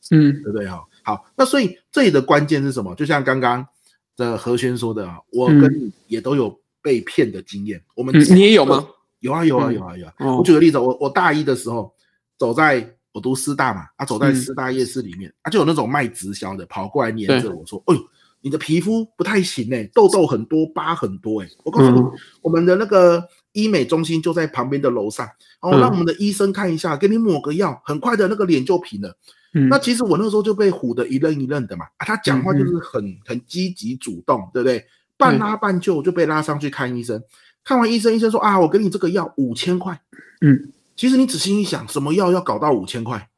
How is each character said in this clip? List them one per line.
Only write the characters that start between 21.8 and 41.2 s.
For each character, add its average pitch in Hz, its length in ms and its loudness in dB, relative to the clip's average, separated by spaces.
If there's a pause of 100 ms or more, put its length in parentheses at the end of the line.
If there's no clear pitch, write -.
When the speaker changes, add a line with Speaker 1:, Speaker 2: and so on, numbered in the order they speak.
Speaker 2:
诉 131 100 8
你， 127 100 6
Speaker 1:
嗯。 123 120 0 (300)
Speaker 2:
我 165 80 -2
们 170 160 2
的 180 100 4
那 214 80 0
个 175 420 4 (260)
医 214 140 -2
美 185 160 2
中 160 220 0
心 160 160 -2
就 170 100 -2
在 160 160 -2
旁 131 220 -6
边 139 140 -4
的 135 80 0
楼 110 180 -4
上， 113 180 -10 (360)
哦， 180 100 -2
Speaker 1:
嗯。 139 80 6
Speaker 2:
让 - 100 6
我 196 60 -2
们 170 80 0
的 165 120 -2
医 202 140 -2
生 196 220 0
看 190 180 -4
一 160 60 -2
下， 156 220 -4
给 196 100 2
你 214 80 2
抹 208 240 0
个 147 140 -8
药， 165 320 -4
很 147 120 -4
快 240 160 -2
的 202 140 0
那 214 80 -4
个 208 80 -2
脸 160 180 2
就 180 160 0
平 107 220 -10
了。 92 160 -12 (380)
Speaker 1:
嗯。 139 160 4
Speaker 2:
那 - 80 4
其 240 160 0
实 240 100 -2
我 170 140 2
那 208 60 0
时 214 120 -2
候 214 60 2
就 214 100 0
被 202 180 2
唬 131 220 -4
得 123 160 0
一 131 100 -2
愣 151 220 0
一 131 60 -4
愣 135 200 -4
的 95 80 -12
嘛， 82 120 -12 (100)
啊， - 80 -10
他 214 140 -2
讲 135 240 0
话 190 100 0
就 143 140 2
是 175 140 -2
很， 117 220 -8
Speaker 1:
嗯， 101 60 -10
嗯。 92 160 -14
Speaker 2:
很 123 220 -10
积 185 240 -4
极 127 260 -10
主 98 300 -12
动， 135 260 -2
对 127 100 -2
不 127 60 2
对？ 120 160 -2 (320)
半 254 220 4
拉 214 180 -2
半 196 240 -2
就 170 220 -2
就 175 100 0
被 175 140 0
拉 156 160 -2
上 147 180 -4
去 143 80 -6
看 127 260 -6
医 120 80 -6
生， 117 160 -8
Speaker 1:
对。 113 80 -16 (380)
Speaker 2:
看 262 140 0
完 233 120 2
医 233 80 0
生， 220 160 2
医 233 40 0
生 226 120 2
说 220 140 0
：“啊， 202 160 4
我 160 80 4
给 190 100 2
你 208 120 0
这 196 80 -6
个 185 100 -2
药 170 300 -4
五 233 160 -2
千 180 240 -2
块。” 180 200 -8 (460)
Speaker 1:
嗯。 139 260 4 (260)
Speaker 2:
其 247 120 -2
实 262 80 2
你 254 100 4